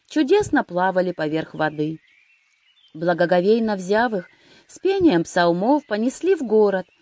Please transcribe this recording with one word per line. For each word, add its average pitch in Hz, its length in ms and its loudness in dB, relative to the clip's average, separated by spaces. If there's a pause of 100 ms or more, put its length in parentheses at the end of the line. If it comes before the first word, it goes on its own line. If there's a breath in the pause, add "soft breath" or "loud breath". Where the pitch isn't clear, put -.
чудесно 302 580 0
плавали 180 480 -2
поверх 156 420 -6
воды. 156 440 -4 (920)
Благоговейно 180 840 2
взяв 208 380 -2
их, 185 160 -6 (380 soft breath)
с - 120 -20
пением 339 460 2
псалмов 185 640 0
понесли 254 480 -2
в 320 80 -6
город 208 440 2 (160 soft breath)